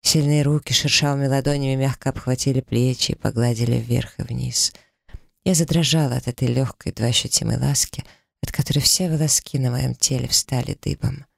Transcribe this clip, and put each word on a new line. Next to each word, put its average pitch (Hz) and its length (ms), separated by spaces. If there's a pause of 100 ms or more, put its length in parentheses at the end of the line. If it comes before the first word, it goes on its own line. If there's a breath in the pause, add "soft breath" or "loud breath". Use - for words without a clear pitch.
Сильные 147 400
руки 147 300
шершавыми 139 540
ладонями 135 480
мягко 135 360
обхватили 127 500
плечи 123 520
и - 40
погладили 117 600
вверх 120 420
и 135 40
вниз. 123 500 (720 loud breath)
Я 185 100
задрожала 156 640
от 127 120
этой 123 200
легкой, 127 440
едва 113 140
ощутимой - 520
ласки, - 460 (380 soft breath)
от - 100
которой 143 280
все - 280
волоски 151 500
на 127 120
моем 127 240
теле 123 340
встали - 520
дыбом. - 460 (120)